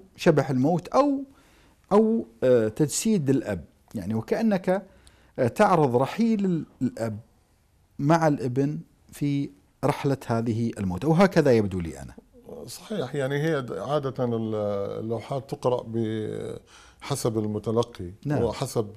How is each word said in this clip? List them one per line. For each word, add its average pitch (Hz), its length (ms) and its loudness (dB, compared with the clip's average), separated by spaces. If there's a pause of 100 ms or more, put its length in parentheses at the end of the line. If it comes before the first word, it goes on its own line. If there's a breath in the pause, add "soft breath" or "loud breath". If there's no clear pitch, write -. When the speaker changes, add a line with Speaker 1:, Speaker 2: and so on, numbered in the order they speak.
(160)
Speaker 1:
شبح 147 340 2
الموت 143 380 0
أو، 277 360 2 (680 soft breath)
أو، 220 340 4 (180)
آه، 123 240 6
تجسيد 156 600 0
الأب، 101 340 0 (320)
يعني 90 200 -6
وكأنك، 196 720 0 (540 soft breath)
آه، 127 80 2
تعرض 165 480 4
رحيل 202 500 0
ال-، 170 200 0 (160)
الأب 113 380 -4 (800)
مع 160 280 4
الابن 139 520 -2 (320)
في 143 380 -4 (360)
رحلة 139 320 0 (100)
هذه 117 500 -2
الموت، 92 280 -4
وهكذا 165 460 6
يبدو 101 280 4
لي 76 200 -8
أنا. 65 140 -16 (540)
Speaker 2:
صحيح، 147 480 -8
يعني 139 280 -2
هي 156 180 0
د-، 123 100 -8
عادة 135 540 -4
ال-، 113 300 -2 (440)
اللوحات 113 560 -8
تقرأ 123 320 -2
بحسب 110 1500 -6
المتلقي 107 720 -2 (140)
Speaker 1:
نعم. 143 180 0
Speaker 2:
وحسب، 113 540 -2